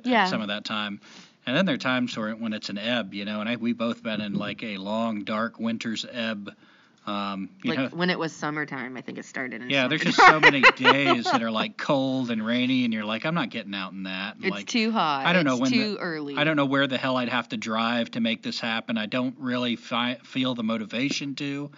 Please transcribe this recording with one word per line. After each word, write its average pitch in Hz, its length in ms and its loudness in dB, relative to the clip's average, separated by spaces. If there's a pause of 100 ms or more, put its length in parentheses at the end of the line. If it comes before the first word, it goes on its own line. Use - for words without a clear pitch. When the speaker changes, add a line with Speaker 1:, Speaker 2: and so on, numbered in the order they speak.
Speaker 1:
at - 40 -10
Speaker 2:
Yeah. 233 200 4
Speaker 1:
some 135 160 0
of 104 80 -6
that 104 160 -6
time. 107 340 -6 (480)
And 127 80 0
then 190 100 4
there 151 100 2
are 107 40 -4
times 127 380 0
where, 110 160 -4
when 110 200 -4
it's 107 160 -8
an 101 80 -6
ebb, 107 360 -2
you 101 120 -6
know, 107 140 -4
and 107 100 -4
I, 120 60 -2
we've 117 220 -2
both 113 260 -2
been 107 180 -4
in, 101 120 -4
like, 104 300 -4
a 104 140 -6
long, 107 460 -2
dark 110 360 -4
winter's 113 520 -4
ebb. 113 420 -6 (520)
Um, 98 440 -4 (120)
you 127 80 -2
Speaker 2:
Like, 120 100 -2
Speaker 1:
know, 131 100 0
Speaker 2:
when 175 200 0
it 180 80 0
was 156 160 -4
summertime, 139 640 -6
I 117 40 -10
think - 180 -12
it 117 60 -12
started 123 360 -8
in 123 80 -8
Speaker 1:
Yeah, 135 180 4
there's 151 140 0
Speaker 2:
summer. 170 100 2
Speaker 1:
just 494 160 8
so 311 120 8
many 285 220 8
Speaker 2:
<laughs> - 140 8
Speaker 1:
days - 500 4
that 277 180 2
are, - 80 0
like, - 260 -2
cold 131 540 0
and 110 120 0
rainy, 127 400 2
and 117 80 2
you're 110 140 -2
like, 110 220 -2
"I'm 165 80 0
not 139 160 0
getting 101 240 -8
out 95 160 -6
in 95 120 -10
that." 95 340 -6
And, - 80 -8
Speaker 2:
It's - 60 0
Speaker 1:
like, - 140 -6
Speaker 2:
too 226 260 2
hot. 156 360 2
Speaker 1:
I 175 40 6
don't 180 140 4
know 135 60 4
Speaker 2:
It's 123 100 2
Speaker 1:
when 131 100 4
the, 123 60 4
Speaker 2:
too 202 220 0
early. 151 360 -6
Speaker 1:
I 147 100 2
don't 156 100 4
know 143 100 4
where 139 220 4
the 131 100 -2
hell 131 200 0
I'd 123 120 0
have 123 200 -2
to 123 80 -4
drive 113 540 0
to 113 100 -2
make 113 200 0
this 117 180 -6
happen. 113 380 -2
I 107 80 -2
don't 127 320 -2
really 123 380 -2
fi-, 123 480 -2
feel 127 320 -2
the 117 80 -4
motivation 117 720 -2
to. 143 420 -6